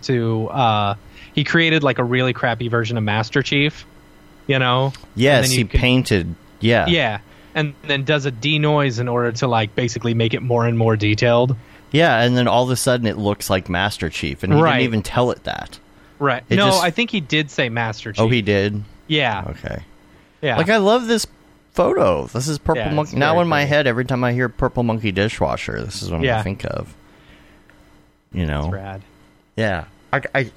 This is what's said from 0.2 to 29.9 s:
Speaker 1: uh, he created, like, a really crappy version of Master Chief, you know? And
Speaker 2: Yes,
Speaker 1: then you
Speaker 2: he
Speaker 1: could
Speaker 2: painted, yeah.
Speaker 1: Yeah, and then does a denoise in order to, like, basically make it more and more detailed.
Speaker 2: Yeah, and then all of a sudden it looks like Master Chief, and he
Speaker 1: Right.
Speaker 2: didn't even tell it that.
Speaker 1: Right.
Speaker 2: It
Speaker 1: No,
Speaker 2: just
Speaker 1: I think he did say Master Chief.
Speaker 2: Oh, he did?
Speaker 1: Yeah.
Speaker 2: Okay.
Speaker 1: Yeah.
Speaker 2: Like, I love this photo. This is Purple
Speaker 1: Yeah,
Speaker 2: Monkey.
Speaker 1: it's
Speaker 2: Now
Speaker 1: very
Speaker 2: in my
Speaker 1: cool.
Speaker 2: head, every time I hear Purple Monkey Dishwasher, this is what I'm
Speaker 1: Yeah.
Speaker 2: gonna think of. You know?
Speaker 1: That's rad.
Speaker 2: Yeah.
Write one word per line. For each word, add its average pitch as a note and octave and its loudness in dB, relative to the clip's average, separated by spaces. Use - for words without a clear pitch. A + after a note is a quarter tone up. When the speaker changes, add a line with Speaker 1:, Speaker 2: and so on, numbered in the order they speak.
Speaker 1:
uh, G#2+ 2
he D3 0
created, D#3+ 2
like, C3+ 2
a C3 0
really B2+ 0
crappy A#2+ -2
version A#2 -2
of G#2+ -2
Master A2 0
Chief, D3 -2
you C3+ 2
know? B2+ 2
And - -20
Speaker 2:
Yes, B2+ 4
Speaker 1:
then B2+ 0
you B2+ 2
Speaker 2:
he A#2 2
Speaker 1:
could - 0
Speaker 2:
painted, A#2+ 2
yeah. A2 4
Speaker 1:
Yeah, C3 0
and D3+ -2
then C#3 -2
does C#3+ 0
a C#3 -2
denoise C#3+ 0
in B2 -2
order A#2+ 0
to, A#2 -2
like, A2+ 0
basically A#2+ -2
make A2+ 0
it A#2+ -4
more A#2+ 0
and A#2 0
more A2+ 2
detailed. A#2+ 2
Speaker 2:
Yeah, C#3 4
and B2 2
then B2 2
all A#2+ 4
of B2+ -2
a B2 0
sudden B2 0
it G#2 -2
looks G#2 -2
like F#2+ 0
Master F2+ -2
Chief, C#2 -6
and F#2+ 0
he D3 6
Speaker 1:
Right. D#3+ 4
Speaker 2:
didn't B2+ 0
even A2 0
tell B2 0
it - -8
that. - -10
Speaker 1:
Right. C3 -2
Speaker 2:
It - 4
Speaker 1:
No, G3+ 4
Speaker 2:
just F#3+ 4
Speaker 1:
I F3 0
think A#3 -2
he G#3 -2
did D3+ -2
say C3 -2
Master A2+ -4
Chief. G#2 -2
Speaker 2:
Oh, A2+ 4
he A#2 2
did? G#2 0
Speaker 1:
Yeah. B2 -2
Speaker 2:
Okay. - -10
Speaker 1:
Yeah. B2 0
Speaker 2:
Like, E3 0
I A3 4
love A3 2
this A3+ 0
photo. E2+ 0
This B2 -6
is D3 -4
Purple D3+ -2
Speaker 1:
Yeah, G#2+ -4
Speaker 2:
Monkey. D3+ -2
Speaker 1:
it's - -10
Speaker 2:
Now D3 2
Speaker 1:
very F3 2
Speaker 2:
in F3 0
my D3 0
Speaker 1:
cool. C#3 -2
Speaker 2:
head, D3 2
every B2 0
time B2+ -2
I B2 0
hear B2 0
Purple B2 -2
Monkey A2 -2
Dishwasher, C#2+ 0
this - -10
is F#2+ -8
what E2+ -2
I'm E2 0
Speaker 1:
Yeah. B2+ 2
Speaker 2:
gonna A2 0
think G2 -6
of. - -6
You F2+ -2
know? D2 -2
Speaker 1:
That's E2 -4
rad. G2 -12
Speaker 2:
Yeah. F#2+ -2